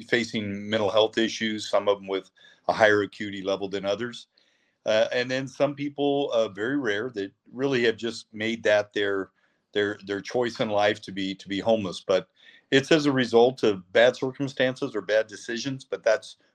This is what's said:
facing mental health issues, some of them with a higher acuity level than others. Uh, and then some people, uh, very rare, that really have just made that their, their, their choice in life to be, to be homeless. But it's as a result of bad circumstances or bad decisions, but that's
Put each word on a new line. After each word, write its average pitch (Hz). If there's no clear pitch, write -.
facing 104
mental 107
health 107
issues, 110
some 101
of 101
them 98
with 95
a 85
higher 104
acuity 98
level 98
than 95
others. 110
Uh, 110
and 123
then 131
some 139
people, 143
uh, 113
very 107
rare, 113
that 101
really 127
have 110
just 113
made 110
that 104
their, 101
their, 104
their 101
choice 120
in 113
life 104
to 98
be, 95
to -
be 98
homeless. 98
But 92
it's 135
as 156
a 143
result 120
of 98
bad 123
circumstances 131
or 101
bad 107
decisions, 120
but -
that's -